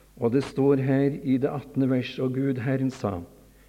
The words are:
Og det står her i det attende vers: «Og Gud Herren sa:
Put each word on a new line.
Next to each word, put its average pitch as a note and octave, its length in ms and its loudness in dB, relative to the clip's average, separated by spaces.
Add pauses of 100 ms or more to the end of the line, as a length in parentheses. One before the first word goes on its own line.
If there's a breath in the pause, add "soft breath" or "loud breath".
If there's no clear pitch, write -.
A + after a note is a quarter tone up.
(160 soft breath)
Og A#2 160 0
det C#3 120 2
står C#3 360 2
her C#3 420 2
i B2+ 140 2
det C#3+ 160 0
attende C3 380 -2
vers: B2+ 280 -2
«Og C3 160 -2
Gud C3+ 240 -2
Herren C3 320 -2
sa: F#2+ 300 -4 (480 soft breath)